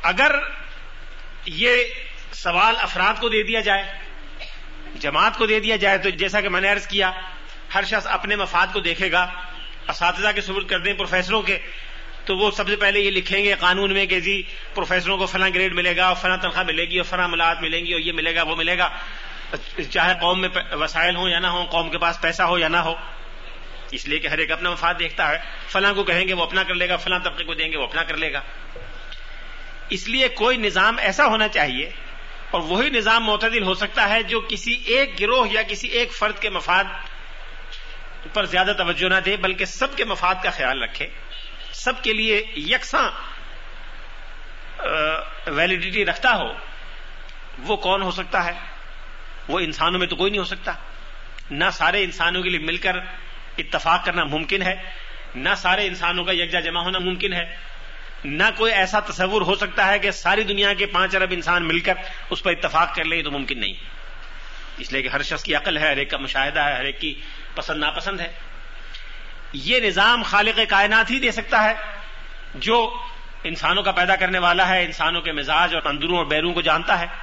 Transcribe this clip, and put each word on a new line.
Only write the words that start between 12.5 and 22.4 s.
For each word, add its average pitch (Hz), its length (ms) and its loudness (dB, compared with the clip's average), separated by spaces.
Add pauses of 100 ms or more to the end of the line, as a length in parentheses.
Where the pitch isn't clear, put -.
سب 202 180 -2
سے 208 80 2
پہلے 202 240 4
یہ 196 100 2
لکھیں 196 340 0
گے 202 140 4
قانون 190 340 4
میں 196 140 2
کہ 185 140 2
جی 190 220 0 (320)
پروفیسروں 185 440 0
کو 185 80 0
فلاں 190 280 2
گریڈ 185 180 2
ملے 175 240 2
گا 185 100 4
اور 180 100 4
فلاں 185 200 2
تنخواہ 180 280 0
ملے 165 200 0
گی 180 140 -2
اور 175 60 0
فلاں 180 240 0
ملاحظات 165 340 2
ملیں 165 240 -2
گی 170 60 -2
اور 165 80 0
یہ 165 120 -2
ملے 165 220 0
گا، 170 80 2
وہ 160 140 0
ملے 170 220 0
گا، 175 100 4 (1000)
چاہے 180 300 4
قوم 185 200 2
میں 185 80 0
پ-، 175 240 -2
وسائل 160 440 0
ہوں 180 140 0
یا 170 80 2
نہ 180 80 0
ہوں، 175 200 0
قوم 165 240 0
کے 165 80 -4
پاس 170 220 0
پیسہ 165 220 0